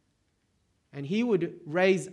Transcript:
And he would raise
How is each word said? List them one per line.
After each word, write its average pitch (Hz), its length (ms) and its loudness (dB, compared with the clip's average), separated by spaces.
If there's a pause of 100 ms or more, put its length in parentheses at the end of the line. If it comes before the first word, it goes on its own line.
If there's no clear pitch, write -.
(920)
And 143 140 -12
he 202 180 0
would 170 420 -2
raise 180 480 2